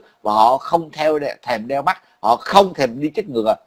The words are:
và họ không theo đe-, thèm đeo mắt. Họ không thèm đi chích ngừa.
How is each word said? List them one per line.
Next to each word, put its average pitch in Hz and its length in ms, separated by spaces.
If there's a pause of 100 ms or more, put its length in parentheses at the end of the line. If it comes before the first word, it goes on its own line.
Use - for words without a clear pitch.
(220)
và 104 120
họ 117 240
không 165 340
theo 151 280
đe-, 139 220
thèm 117 260
đeo 139 140
mắt. 175 160 (240)
Họ 113 140
không 190 380
thèm 131 260
đi 151 160
chích 214 140
ngừa. 110 260 (120)